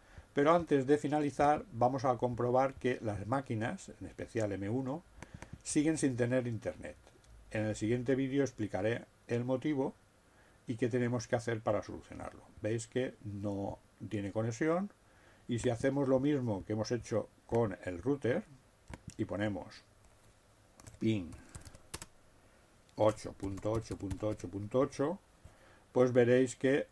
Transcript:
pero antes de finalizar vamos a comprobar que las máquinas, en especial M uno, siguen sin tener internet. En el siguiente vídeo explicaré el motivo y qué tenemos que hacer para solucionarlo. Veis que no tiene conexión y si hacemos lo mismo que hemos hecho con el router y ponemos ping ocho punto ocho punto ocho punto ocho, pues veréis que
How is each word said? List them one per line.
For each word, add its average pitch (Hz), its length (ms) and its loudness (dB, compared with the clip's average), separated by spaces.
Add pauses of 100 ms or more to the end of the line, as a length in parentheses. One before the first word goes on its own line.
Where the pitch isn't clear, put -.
(360)
pero 147 180 8
antes 151 320 4
de 147 140 6
finalizar 147 720 2
vamos 123 340 2
a 127 120 4
comprobar 123 580 2
que 123 260 0
las 104 240 -4
máquinas, 127 640 -4 (100)
en 95 60 -10
especial 104 460 -4
M 98 180 -4
uno, 131 320 -2 (600)
siguen 156 340 2
sin 135 180 2
tener 120 300 2
internet. 95 520 -6 (520)
En 107 160 -2
el 107 100 0
siguiente 120 380 0
vídeo 135 300 2
explicaré 107 640 -2 (200)
el 120 180 0
motivo 131 520 0 (720)
y 120 80 -4
qué 120 140 0
tenemos 120 380 0
que - 80 2
hacer 117 260 -2
para 104 200 2
solucionarlo. - 640 -12 (180)
Veis 113 240 -2
que 127 380 -2
no 101 560 -4 (300)
tiene 101 220 -4
conexión 156 600 0 (560)
y 120 100 -2
si 123 140 2
hacemos 135 360 0
lo 131 120 4
mismo 127 460 0
que 107 80 -4
hemos 110 180 -2
hecho 113 380 -2 (180)
con 117 360 0
el 90 160 -6
router 135 440 0 (720)
y 107 80 -2
ponemos 98 560 -4 (1160)
ping 104 320 0 (1600)
ocho 110 380 2
punto 98 380 -4
ocho 113 260 -4
punto 95 300 -6
ocho 104 200 -4
punto 104 320 -2
ocho, 143 400 0 (720)
pues 123 220 4
veréis 123 420 6
que 135 360 2